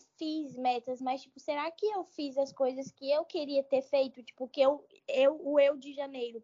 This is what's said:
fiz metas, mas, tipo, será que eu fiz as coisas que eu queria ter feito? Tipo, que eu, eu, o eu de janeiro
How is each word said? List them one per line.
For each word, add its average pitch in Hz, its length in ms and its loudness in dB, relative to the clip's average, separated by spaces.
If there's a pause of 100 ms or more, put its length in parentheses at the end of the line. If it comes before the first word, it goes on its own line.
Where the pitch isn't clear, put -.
(180)
fiz 311 380 -6
metas, 247 460 -4
mas, 262 220 -4
tipo, - 160 -20
será 302 320 -4
que 330 160 -4
eu 392 180 -4
fiz 277 320 -8
as 277 160 0
coisas 262 380 -2
que 277 200 -4
eu 311 140 0
queria 285 380 -2
ter 269 180 0
feito? 262 420 -2
Tipo, - 240 -10
que 285 140 0
eu, 277 240 2 (220)
eu, 277 360 4
o 294 160 2
eu 277 160 6
de 277 160 -14
janeiro 262 520 -8